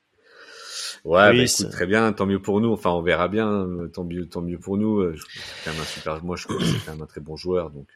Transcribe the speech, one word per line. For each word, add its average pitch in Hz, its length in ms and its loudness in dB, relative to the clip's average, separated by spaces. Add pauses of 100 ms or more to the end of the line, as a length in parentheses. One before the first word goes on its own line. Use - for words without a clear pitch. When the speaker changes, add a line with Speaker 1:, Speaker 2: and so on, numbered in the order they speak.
(1040)
Speaker 1:
Ouais, 92 260 8
Speaker 2:
Oui, 123 120 8
Speaker 1:
bah, 120 40 2
Speaker 2:
c'est - 180 0
Speaker 1:
écoute, - 80 -6
très 87 140 -4
bien, 107 260 4
tant 101 140 -2
mieux 98 160 2
pour 104 180 2
nous. 113 120 4
Enfin, 98 180 0
on 87 100 2
verra 85 280 2
bien, 107 200 0
euh, 90 380 -2
tant 92 160 -8
mieux, 87 260 -6
tant 90 140 -8
mieux 87 160 -6
pour 98 180 -4
nous. 107 220 2
Euh, 90 160 2
je, 73 80 -14
c'est - 420 -16
quand 80 80 -6
même 78 80 -6
un 78 40 -8
super... 80 400 -8
moi, 87 120 -4
je - 80 -10
trouve - 140 -6
que - 60 0
c'est - 200 0
quand 80 100 -10
même 78 80 -10
un 73 40 -12
très - 140 -16
bon 76 160 -12
joueur, 90 340 -2
donc, 71 260 -16